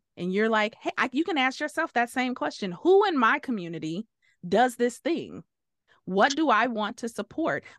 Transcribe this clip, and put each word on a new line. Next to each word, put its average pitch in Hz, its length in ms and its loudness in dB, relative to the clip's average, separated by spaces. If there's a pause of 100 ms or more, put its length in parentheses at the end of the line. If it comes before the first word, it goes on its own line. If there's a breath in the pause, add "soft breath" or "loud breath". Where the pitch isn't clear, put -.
(160)
and 180 160 -6
you're 214 160 0
like, 214 320 0
"Hey, - 180 -8
I, 320 140 0
you 294 120 0
can 349 140 -2
ask 262 220 -2
yourself 311 320 -4
that 240 180 0
same 254 240 -2
question. 262 380 -6
Who 381 340 6
in 359 120 0
my 240 200 4
community 170 680 -6 (400)
does 233 300 4
this 240 220 0
thing? 165 460 -6 (600 soft breath)
What 208 300 2
do 302 160 2
I 220 160 4
want 220 320 -4
to 233 100 -6
support?" 214 560 -4 (140 loud breath)